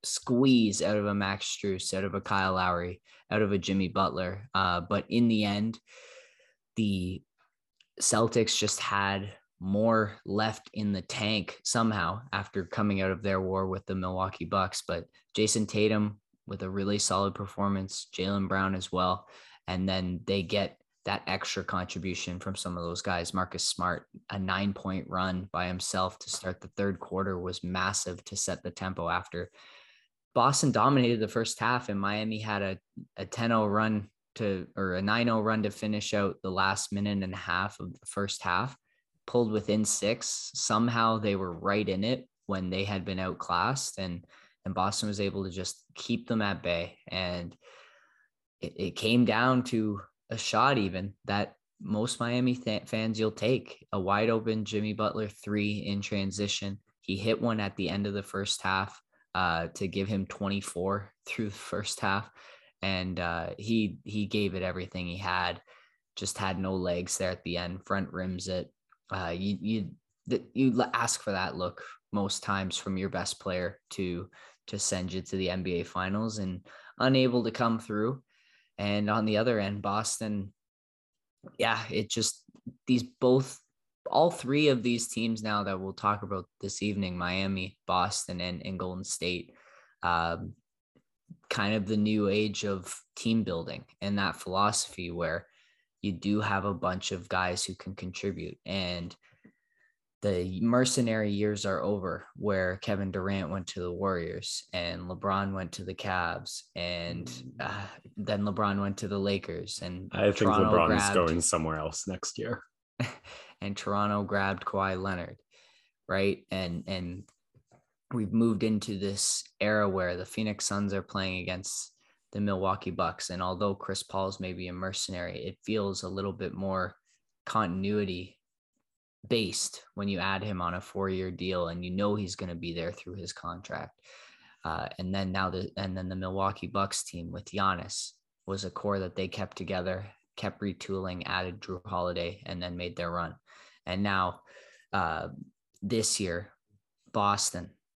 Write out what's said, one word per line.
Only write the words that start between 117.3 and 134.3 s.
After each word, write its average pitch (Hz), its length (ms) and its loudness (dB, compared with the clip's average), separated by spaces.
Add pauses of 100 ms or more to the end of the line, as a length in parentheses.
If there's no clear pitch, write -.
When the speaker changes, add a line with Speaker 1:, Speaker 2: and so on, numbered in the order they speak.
Speaker 1:
we've 110 220 -2
moved 113 300 4
into 107 340 2
this 98 460 0 (160)
era 104 280 4
where 90 300 2
the 92 80 -6
Phoenix 107 400 -2
Suns 101 280 0
are 95 100 -2
playing 95 360 -2
against 92 520 -6 (400)
the 104 100 -2
Milwaukee 95 500 2
Bucks. 85 380 -2
And 90 140 -4
although 95 320 0
Chris - 260 -6
Paul's 95 380 -4
maybe 90 300 -6
a 87 40 -8
mercenary, 90 720 -6
it - 200 -8
feels 101 380 0
a 92 60 -6
little 98 240 -4
bit 98 200 -6
more 92 420 -2 (500)
continuity 95 920 0 (920)
based - 560 0 (120)
when 101 120 -2
you 98 120 0
add 98 240 0
him 98 180 -2
on 87 140 0
a 92 60 -4
four-year 95 500 -2
deal 90 380 -2
and 87 140 -6
you 90 60 -4
know 101 240 2
he's 101 220 -2
gonna 90 180 -6
be 85 200 -6
there 85 180 -4
through 90 240 -12
his 92 180 -10
contract. 87 640 -10 (640)